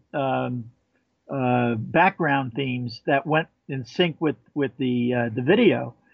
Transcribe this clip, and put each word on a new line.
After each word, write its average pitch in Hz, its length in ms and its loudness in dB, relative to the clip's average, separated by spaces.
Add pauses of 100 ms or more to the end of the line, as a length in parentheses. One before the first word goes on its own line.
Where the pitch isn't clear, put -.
(140)
um, 127 580 -4 (580)
uh, 123 460 0
background 139 800 0
themes 123 500 -6
that 139 220 2
went 156 220 0 (180)
in 135 160 -8
sync 170 380 0
with, 147 160 0 (160)
with 139 240 -2
the, 123 360 0
uh, 120 200 0
the 127 80 -4
video, 135 540 2 (180)